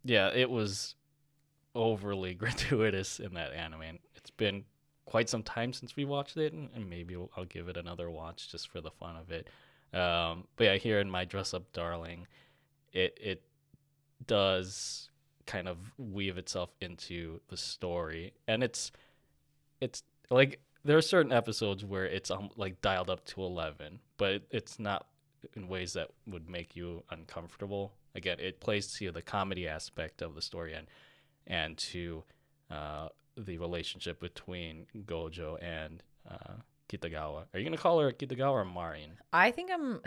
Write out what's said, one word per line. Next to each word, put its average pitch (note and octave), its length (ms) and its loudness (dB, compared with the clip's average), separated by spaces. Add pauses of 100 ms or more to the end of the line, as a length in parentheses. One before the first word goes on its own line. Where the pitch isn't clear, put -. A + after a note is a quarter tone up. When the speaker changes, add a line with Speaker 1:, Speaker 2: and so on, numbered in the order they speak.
Speaker 1:
Yeah, G#2 280 8
it B2+ 180 6
was G#2+ 440 0 (800)
overly G2+ 600 2
<laughs> - 20 -6
gratuitous G#2+ 840 2
in F#2+ 160 -8
that D#2+ 180 -4
anime. D#2+ 280 -8
And E2 180 -12 (160)
it's - 160 -20
been G2+ 340 2 (400)
quite A2+ 240 2
some A2+ 140 0
time A#2+ 300 -2
since - 220 -12
we C#3+ 100 -2
watched C#3+ 320 -4
it, D#3 160 0
and, D3+ 220 -10
and G#2+ 120 -8
maybe F2 280 -8
we'll, F2+ 200 -8
I'll F#2 100 -6
give F2 220 -10
it F2 100 -8
another E2+ 340 -6
watch E2 400 -10
just - 180 -10
for F2 120 -10
the D#2+ 100 -10
fun E2+ 240 -12
of E2+ 160 -12
it. E2 160 -8 (500)
Um, E2+ 480 2 (100)
but A#2 100 8
yeah, G2 100 10
here G#2+ 240 4
in G2 100 2
My F#2 160 0
Dress F#2+ 300 -4
Up F2+ 180 -6
Darling, E2+ 540 -4 (640)
it, F#2 260 4
it F#2+ 220 -4 (840)
does G2 800 2 (360)
kind F2+ 220 -4
of F2 100 -4 (200)
weave G2 400 -2
itself F2+ 320 -4 (120)
into E2+ 580 -8 (100)
the F2 80 -8
story, E2+ 760 -4 (140)
and A2+ 160 4
it's, - 280 -2 (880)
it's, - 220 -6 (260)
like, C#3 300 8 (260)
there D3 120 8
are D#3+ 40 10
certain D#3 300 6
episodes A2 520 4
where F#2+ 220 0
it's, F#2+ 240 -2
um, G2 260 -2
like, F#2+ 260 -4
dialed F#2 280 4
up F2+ 160 -2
to - 160 -8
eleven, E2 580 -4 (180)
but G2 160 4
it, G2+ 180 -2
it's - 280 -6
not G2+ 280 -2 (480)
in G2 120 -10
ways F#2 260 -4
that E2+ 160 -4 (180)
would E2+ 220 -10
make F2 260 -10
you F2 360 -8
uncomfortable. F#2+ 800 -8 (220)
Again, F#2 240 -2
it F#2 200 -4
plays G#2 340 0
to F#2 180 -4
the E2 100 -8
comedy F#2+ 460 -2
aspect - 540 -8
of E2 140 -8
the D#2+ 60 -8
story E2 320 -6
and, D#2 140 -12 (600)
and D#2+ 300 -2
to, E2+ 460 -6 (460)
uh, D2+ 380 -8 (300)
the F#2+ 200 -8
relationship F2 640 -4
between E2+ 640 -8 (200)
Gojo E2 580 -4
and, D#2+ 400 -8 (260)
uh, - 240 -14 (360)
Kitagawa. D#2 540 -6 (100)
Are F#2 60 -2
you F#2+ 60 -2
gonna D#3+ 120 -2
call E3+ 220 6
her C#3 120 6
Kitagawa C3+ 400 0
or A2 140 4
Marin? E2 460 -6 (200)
Speaker 2:
I F#3 200 10
think F4 200 -6
I'm, C#4+ 360 -2